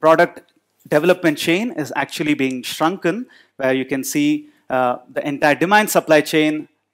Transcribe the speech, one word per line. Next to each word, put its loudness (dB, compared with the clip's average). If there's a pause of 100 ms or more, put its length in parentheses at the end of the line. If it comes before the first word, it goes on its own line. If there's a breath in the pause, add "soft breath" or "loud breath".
product 2 (360)
development 2
chain -2
is -8
actually -4
being -4
shrunken, -4 (300 soft breath)
where 0
you -2
can -6
see, -2 (220 loud breath)
uh, 0 (140)
the -6
entire 0
demand 2
supply 4
chain 0 (240)